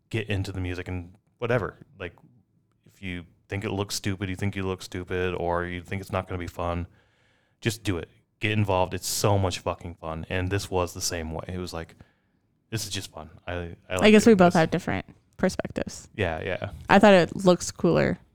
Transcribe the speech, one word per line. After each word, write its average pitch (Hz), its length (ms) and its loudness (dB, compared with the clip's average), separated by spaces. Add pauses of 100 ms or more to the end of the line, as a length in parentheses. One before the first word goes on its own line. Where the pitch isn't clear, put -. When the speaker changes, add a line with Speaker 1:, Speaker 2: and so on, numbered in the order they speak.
Speaker 1:
get 113 200 -4
into 98 240 -2
the 92 80 -4
music 90 260 -6
and 87 260 -8 (260)
whatever. 113 360 -2 (240)
Like, 90 140 -10 (720)
if - 180 -20
you 87 220 -8 (240)
think 98 160 -4
it 104 60 -4
looks 101 240 -2
stupid, 98 340 -4
you 92 80 -4
think 98 180 -2
you 98 80 -4
look 95 180 -4
stupid, 90 540 -4
or 87 300 -2
you 87 160 -8
think 95 200 -8
it's 95 100 -14
not 95 180 -2
gonna 92 100 -6
be 85 80 -8
fun, 87 400 -4 (720)
just 110 240 -4
do 92 140 -2
it. 80 120 -10 (300)
Get 107 140 -2
involved. 95 400 2
It's 92 140 -8
so 104 300 2
much 95 220 0
fucking 87 360 -6
fun. 80 340 -8
And 92 200 -2
this 98 220 -4
was 90 220 0
the 98 80 -10
same 82 300 -4
way. 78 180 -8
It 90 80 -8
was 90 160 -8
like, 82 220 -10 (760)
"This - 160 -4
is 98 80 -10
just - 180 -8
fun." 80 180 -16 (160)
I, 87 80 -6
I 87 220 -6 (140)
Speaker 2:
I 90 80 -4
Speaker 1:
like 202 140 6
Speaker 2:
guess 214 140 8
we 233 60 10
Speaker 1:
doing 214 60 8
Speaker 2:
both 180 160 8
Speaker 1:
this. 180 80 4
Speaker 2:
have 165 100 2
different 123 340 -4 (300)
perspectives. - 800 -4
Speaker 1:
Yeah, 85 260 -2
yeah. 95 280 -4 (200)
Speaker 2:
I 190 100 10
thought 208 140 10
it 175 220 6 (100)
looks 180 260 4
cooler. - 480 2 (160)